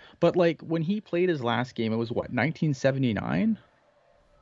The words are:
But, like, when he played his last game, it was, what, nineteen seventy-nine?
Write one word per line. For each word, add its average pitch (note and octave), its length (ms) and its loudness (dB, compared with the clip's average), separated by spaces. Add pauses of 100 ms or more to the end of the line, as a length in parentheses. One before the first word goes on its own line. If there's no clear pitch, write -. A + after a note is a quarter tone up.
(200)
But, E3+ 160 4
like, E3+ 260 2
when E3 200 -4
he G3 180 -2
played F3+ 300 -2
his C#3+ 140 -2
last A#2 320 -2
game, A2+ 180 -2
it A2 40 -2
was, A#2 140 -4
what, - 220 -4
nineteen C3 400 0
seventy-nine? C3+ 840 0 (840)